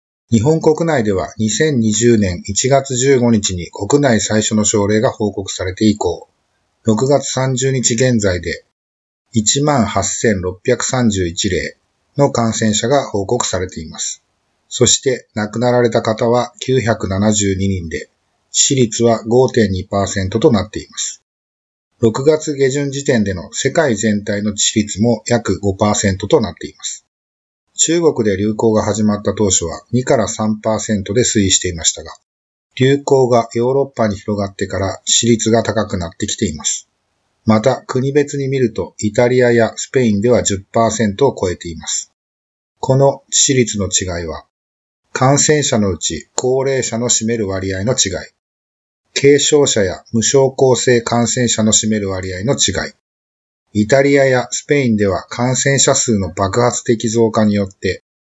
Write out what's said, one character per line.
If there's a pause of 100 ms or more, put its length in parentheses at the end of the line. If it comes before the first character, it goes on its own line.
(300)
日
本
国
内
で
は
二
千
二
十
年
一
月
十
五
日
に
国
内
最
初
の
症
例
が
報
告
さ
れ
て
以
降、 (560)
六
月
三
十
日
現
在
で (680)
一
万
八
千
六
百
三
十
一
例 (400)
の
感
染
者
が
報
告
さ
れ
て
い
ま
す。 (460)
そ
し
て
亡
く
な
ら
れ
た
方
は
九
百
七
十
二
人
で、 (420)
致
死
率
は
五
点
二
パ
ー
セ
ン
ト
と
な
っ
て
い
ま
す。 (800)
六
月
下
旬
時
点
で
の
世
界
全
体
の
致
死
率
も
約
五
パ
ー
セ
ン
ト
と
な
っ
て
い
ま
す。 (720)
中
国
で
流
行
が
始
ま
っ
た
当
初
は
二
か
ら
三
パ
ー
セ
ン
ト
で
推
移
し
て
い
ま
し
た
が、 (640)
流
行
が
ヨ
ー
ロ
ッ
パ
に
広
が
っ
て
か
ら
致
死
率
が
高
く
な
っ
て
き
て
い
ま
す。 (560)
ま
た、
国
別
に
見
る
と、
イ
タ
リ
ア
や
ス
ペ
イ
ン
で
は
十 (120)
パ
ー
セ
ン
ト
を
超
え
て
い
ま
す。 (640)
こ
の
致
死
率
の
違
い
は、 (680)
感
染
者
の
う
ち
高
齢
者
の
占
め
る
割
合
の
違
い、 (1040)
軽
症
者
や
無
症
候
性
感
染
者
の
占
め
る
割
合
の
違
い、 (800)
イ
タ
リ
ア
や
ス
ペ
イ
ン
で
は
感
染
者
数
の
爆
発
的
増
加
に
よ
っ
て (320)